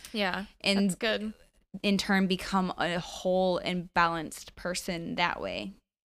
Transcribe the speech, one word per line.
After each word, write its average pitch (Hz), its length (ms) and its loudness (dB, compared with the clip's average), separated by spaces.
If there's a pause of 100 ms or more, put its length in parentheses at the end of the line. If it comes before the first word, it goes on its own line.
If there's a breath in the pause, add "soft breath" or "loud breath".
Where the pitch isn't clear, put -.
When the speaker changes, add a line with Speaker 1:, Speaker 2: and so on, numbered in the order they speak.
(120)
Speaker 1:
Yeah. 196 320 -2 (160)
Speaker 2:
And 196 300 2
Speaker 1:
That's 170 40 -2
good. 214 380 -2 (500)
Speaker 2:
in 202 160 4
turn 190 300 4
become 185 500 2
a 170 220 0
whole 185 580 2
and 180 340 -4
balanced 165 640 0
person 170 640 -6
that 175 240 0
way 98 320 -6 (380)